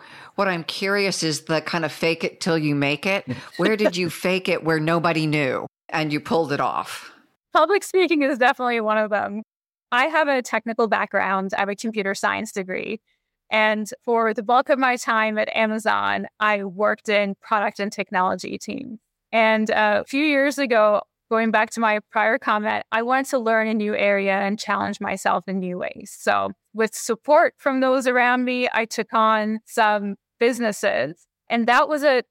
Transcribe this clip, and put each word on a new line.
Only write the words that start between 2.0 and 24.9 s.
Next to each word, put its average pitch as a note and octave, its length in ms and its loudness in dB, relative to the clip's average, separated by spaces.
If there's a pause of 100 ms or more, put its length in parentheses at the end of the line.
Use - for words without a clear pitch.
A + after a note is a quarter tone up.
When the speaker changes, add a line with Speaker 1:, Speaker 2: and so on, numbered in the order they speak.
Speaker 1:
it - 180 -6
till E3 180 0
you D3 160 0
make C#3+ 320 0
it. G3 200 -2
Speaker 2:
<laughs> - 300 -10
Speaker 1:
Where G3 180 2
did G3 220 0
you F3 140 -2
fake F#3 360 -2
it E3+ 160 0
where D#3+ 160 2
nobody D#3+ 460 2
knew D3 400 0 (240)
and D#3 240 -2
you D3 60 -2
pulled D#3+ 320 0
it C#3 80 0
off? - 520 -4 (420)
Speaker 3:
Public E4+ 300 4
speaking E4+ 380 2
is C#4 160 0
definitely B3 440 2
one G#3+ 180 0
of G#3+ 100 0
them. G3+ 320 -4 (500)
I B3 140 2
have D#4 220 0
a C4+ 160 0
technical A3+ 440 -2
background. G3 680 -2
I - 60 0
have G3 80 -2
a G3+ 60 -6
computer G3+ 380 -4
science G3 380 -2
degree. F#3+ 500 -8 (480)
And G#3+ 400 0 (160)
for A3+ 280 2
the A#3 100 -6
bulk B3 260 2
of C4+ 100 2
my B3+ 160 2
time A3 420 0
at - 160 -2
Amazon, G#3+ 760 0 (120)
I G#3 240 0
worked G#3 460 -2
in G3+ 320 0
product G#3+ 380 -2
and G3+ 120 -4
technology F#3+ 640 -2
teams. - 420 -12 (340)
And A3 380 2
a G#3 360 2
few C#4 160 0
years C#4+ 340 2
ago, G#3+ 440 4 (280)
going A3+ 220 2
back G#3+ 200 2
to A#3 100 -6
my G#3+ 180 2 (120)
prior A3 260 2
comment, G#3+ 560 -2
I A3+ 80 0
wanted C4 260 0
to C4+ 120 0
learn A3 280 2
a A3 60 0
new G#3+ 200 -2
area G3 400 2
and G3+ 240 0
challenge G3+ 440 -4